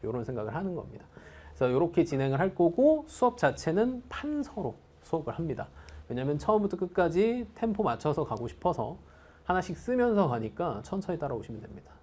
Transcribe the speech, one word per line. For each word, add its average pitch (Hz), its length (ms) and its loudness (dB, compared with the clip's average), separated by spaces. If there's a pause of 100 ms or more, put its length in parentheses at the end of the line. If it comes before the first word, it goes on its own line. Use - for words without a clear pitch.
요런 117 200 -4
생각을 113 300 -6
하는 185 200 -4
겁니다. - 300 -12 (500)
그래서 127 180 2
요렇게 170 320 4
진행을 135 360 0
할 190 140 2
거고 277 520 4
수업 240 320 0
자체는 208 720 2
판서로 285 680 -6 (280)
수업을 151 320 -4
합니다. 143 340 -6 (400)
왜냐면 135 300 -2
처음부터 202 380 2
끝까지 190 800 2
템포 226 280 -2
맞춰서 147 420 0
가고 113 240 -4
싶어서 151 480 -2 (480)
하나씩 196 320 0
쓰면서 233 520 4
가니까 123 540 -2
천천히 190 360 -4
따라오시면 117 420 -6
됩니다. 104 320 -16 (100)